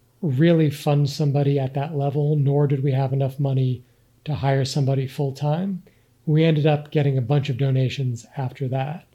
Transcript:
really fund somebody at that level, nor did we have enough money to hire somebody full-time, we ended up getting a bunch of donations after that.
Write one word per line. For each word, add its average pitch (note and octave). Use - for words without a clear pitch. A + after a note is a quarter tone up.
really D#3+
fund D3
somebody C#3+
at C3+
that D3
level, D3
nor C#3+
did C3+
we C#3
have C3+
enough C3+
money C3
to D3+
hire C3+
somebody C3+
full-time, D3+
we D#3
ended D3+
up D3
getting C#3
a C3+
bunch C#3+
of B2
donations C3
after C3
that. C#3